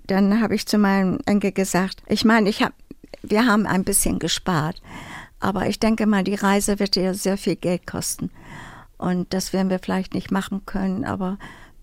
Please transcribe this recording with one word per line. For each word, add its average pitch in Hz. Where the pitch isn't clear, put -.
dann 196
habe 196
ich 214
zu -
meinem 196
Enkel 202
gesagt, 190
ich -
meine, 220
ich 220
hab, 233
wir 214
haben 214
ein 185
bisschen -
gespart, 165
aber 190
ich 214
denke 220
mal, 202
die 190
Reise 202
wird 196
ja 185
sehr 196
viel 185
Geld 175
kosten. -
Und 180
das 185
werden 190
wir 185
vielleicht 185
nicht -
machen 196
können, 190
aber 190